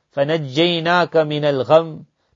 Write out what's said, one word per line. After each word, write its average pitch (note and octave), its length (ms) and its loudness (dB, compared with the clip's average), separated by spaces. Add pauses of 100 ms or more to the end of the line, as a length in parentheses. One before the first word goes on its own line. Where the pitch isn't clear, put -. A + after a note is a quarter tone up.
(160)
فَنَجَّيْنَاكَ D#3+ 920 0
مِنَ D3 540 0
الْغَمِّ. D#3 420 0 (300)